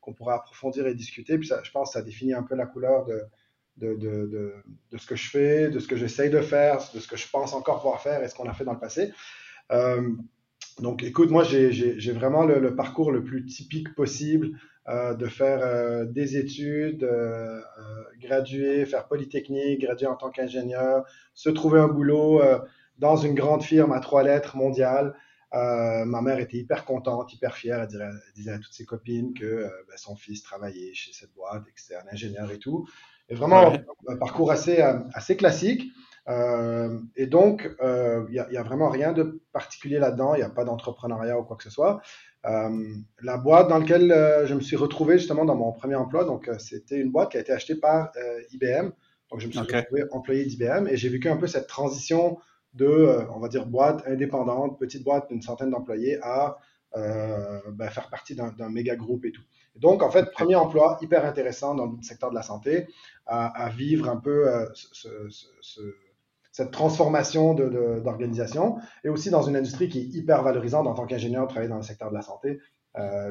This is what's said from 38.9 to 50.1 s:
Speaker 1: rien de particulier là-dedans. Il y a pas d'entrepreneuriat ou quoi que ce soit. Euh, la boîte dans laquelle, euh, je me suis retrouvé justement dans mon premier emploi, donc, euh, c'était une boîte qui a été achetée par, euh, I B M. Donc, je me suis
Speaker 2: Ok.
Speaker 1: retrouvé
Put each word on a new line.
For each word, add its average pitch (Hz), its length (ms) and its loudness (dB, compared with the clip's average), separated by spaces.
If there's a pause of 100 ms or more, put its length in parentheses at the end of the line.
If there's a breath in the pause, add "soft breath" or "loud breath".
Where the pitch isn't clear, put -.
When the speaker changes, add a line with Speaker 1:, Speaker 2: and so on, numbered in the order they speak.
Speaker 1:
rien 143 220 0
de 160 280 0 (120)
particulier 143 480 -4
là-dedans. 131 340 2
Il 147 60 2
y - 20 2
a 104 80 -4
pas 120 140 -2
d'entrepreneuriat 120 720 -6
ou 117 60 -4
quoi 117 120 -14
que - 60 -18
ce 110 80 -20
soit. 196 300 2 (460 loud breath)
Euh, 110 480 -2 (280)
la 127 140 -4
boîte 156 320 8
dans 160 100 6
laquelle, 175 320 6
euh, 151 340 6
je 139 100 0
me 139 60 0
suis - 140 -6
retrouvé 151 440 4
justement 156 260 0
dans 147 100 4
mon 113 160 -2
premier 135 240 -6
emploi, 135 300 0
donc, 127 240 -6
euh, 113 100 -4
c'était 139 400 -10
une 131 140 -2
boîte 170 180 2
qui - 60 -4
a 117 40 -2
été 120 120 -2
achetée 156 240 -4
par, 156 400 2
euh, 120 240 -8 (120)
I 131 60 -14
B 131 60 -4
M. 139 280 -2 (380)
Donc, 117 100 -12
je 113 60 -10
me 117 60 -10
suis 120 80 -6
Speaker 2:
Ok. 110 120 -8
Speaker 1:
retrouvé 123 380 -2